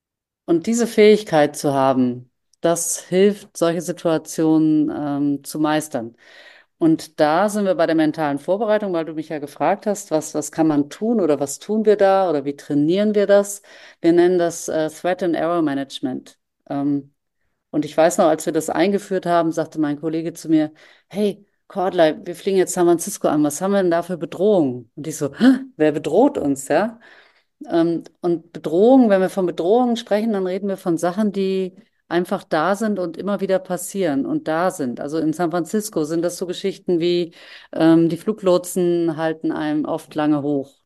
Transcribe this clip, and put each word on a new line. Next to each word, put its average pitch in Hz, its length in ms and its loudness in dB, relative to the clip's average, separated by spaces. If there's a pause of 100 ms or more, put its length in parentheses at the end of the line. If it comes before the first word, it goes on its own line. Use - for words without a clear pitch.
(460)
Und 170 200 0
diese 233 220 0
Fähigkeit 208 680 4
zu 143 180 -2
haben, 127 580 0 (280)
das 170 460 -2
hilft, 196 500 0
solche 170 260 0
Situationen, 156 1120 0
ähm, 143 500 -4
zu - 160 -10
meistern. 151 560 -2 (640)
Und 160 400 0
da 160 300 2
sind 202 160 -2
wir 185 100 0
bei 165 100 2
der 160 100 0
mentalen 151 440 0
Vorbereitung, 208 540 -2
weil 165 120 -2
du 160 80 -12
mich 151 160 -10
ja 160 80 -8
gefragt 147 480 -2
hast, 202 240 -4
was, 156 240 -2
was 147 180 -6
kann 160 160 0
man 147 220 0
tun 220 320 -2
oder 151 180 2
was 139 200 -6
tun 214 260 -2
wir 208 120 4
da 196 320 2
oder 147 160 -2
wie 143 100 -6
trainieren 175 580 0
wir 202 140 2
das? 202 340 2 (400)
Wir 165 100 4
nennen 175 280 4
das, 165 300 -2
äh, 156 200 -2
Threat 180 320 -4
and 175 140 0
Error 170 260 0
Management. 139 800 -6 (280)
Ähm, 143 460 -4 (560)
und 151 160 -2
ich 147 100 -14
weiß 170 220 4
noch, 196 80 4
als 160 220 0
wir 165 60 -4
das 156 180 -4
eingeführt 190 560 -2
haben, 170 240 2
sagte 160 280 -6
mein 147 220 -2
Kollege 160 320 -6
zu 156 160 -12
mir, 156 220 2 (360)
"Hey, 196 380 -4 (220)
Cordley, 180 480 2 (100)
wir 170 100 -10
fliegen 196 220 -2
jetzt 170 160 2
San 175 140 2
Francisco 170 400 0
an, 151 160 2
was 147 180 -2
haben 190 100 -2
wir 196 120 2
denn 180 80 2
da 165 100 2
für 175 160 -8
Bedrohungen?" 160 800 0
Und 151 120 -12
ich 151 100 -8
so, 139 180 -4
"Hä? 254 240 6 (180)
Wer 156 140 4
bedroht 156 480 2
uns?", 139 300 -4
ja? 208 300 -2 (680)
Ähm, 165 340 0 (180)
und 170 300 -4
Bedrohungen, 214 600 4
wenn 190 100 4
wir 180 80 2
von 185 160 -2
Bedrohungen 214 500 2
sprechen, 220 380 -2
dann 190 140 -2
reden 190 220 -6
wir 190 80 -4
von 170 200 -2
Sachen, 180 340 -2
die 190 440 -4 (340)
einfach 175 360 -4
da 170 300 0
sind 208 240 -4
und 170 180 -8
immer 175 240 -6
wieder 190 180 0
passieren 175 640 -4
und 151 220 -4
da 165 240 0
sind. 127 300 -6
Also 156 160 -6
in 156 160 -2
San 165 180 -2
Francisco 175 540 -4
sind 165 160 -4
das 170 160 -4
so 185 100 -6
Geschichten 180 540 -4
wie, 175 320 -2 (400)
ähm, 165 340 6
die 165 80 0
Fluglotsen 175 1000 0
halten 160 340 -2
einem 151 320 -2
oft - 320 -6
lange 151 260 2
hoch. 139 340 -4 (100)